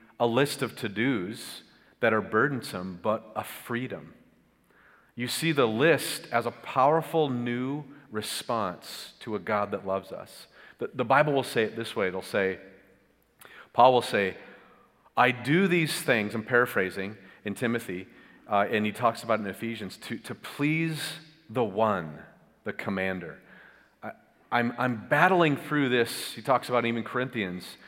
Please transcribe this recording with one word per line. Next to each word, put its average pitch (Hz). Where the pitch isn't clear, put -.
a 120
list 135
of 117
to-dos 107
that 113
are 110
burdensome, 101
but 110
a -
freedom. 104
You 120
see 160
the 139
list 131
as 117
a 113
powerful 156
new 127
response -
to 110
a 101
God 104
that 98
loves 95
us. -
The, -
the 127
Bible 143
will 135
say 117
it 107
this 113
way. 101
It'll 92
say, 95
Paul 123
will 120
say, 98
"I 123
do 135
these 170
things," 110
I'm 110
paraphrasing, 104
in 104
Timothy, 113
uh, 104
and 107
he 104
talks 113
about 110
it -
in 101
Ephesians, 107
to, -
to -
please 160
the 120
one 95
the 104
commander. 95
I, 107
I'm, 120
I'm 120
battling 165
through 143
this. 120
He 113
talks 123
about 120
even 117
Corinthians. 107